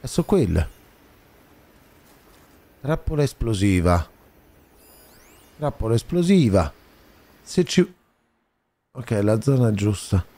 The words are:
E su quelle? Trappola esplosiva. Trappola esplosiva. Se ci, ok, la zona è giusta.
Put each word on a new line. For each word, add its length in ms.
E 60
su 180
quelle? 440
Trappola 400
esplosiva. 880
Trappola 360
esplosiva. 800
Se 220
ci, 300
ok, 180
la 180
zona 300
è 20
giusta. 520